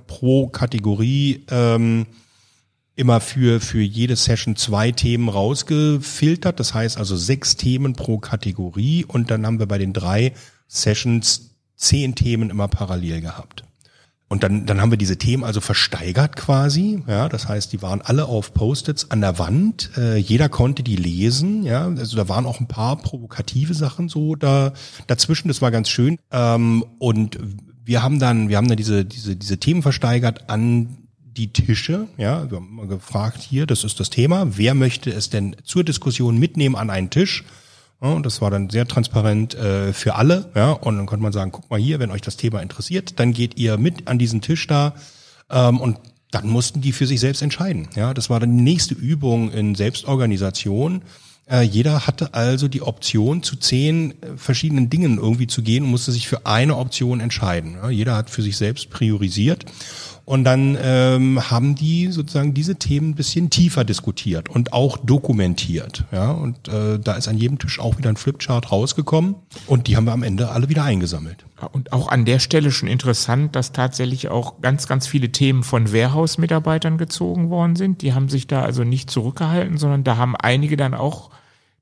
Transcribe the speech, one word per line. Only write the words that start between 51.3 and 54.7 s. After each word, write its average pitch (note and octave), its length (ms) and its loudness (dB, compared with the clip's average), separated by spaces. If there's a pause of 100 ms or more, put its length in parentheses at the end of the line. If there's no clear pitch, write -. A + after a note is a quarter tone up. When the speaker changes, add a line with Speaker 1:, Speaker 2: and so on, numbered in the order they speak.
Speaker 1:
Äh, B2 120 4
jeder A#2+ 460 2
hatte - 260 -2
also C3 340 0
die C3 140 -4
Option, B2+ 600 0
zu - 140 -6
zehn, D3+ 640 0
äh, - 140 -14
verschiedenen C3 540 0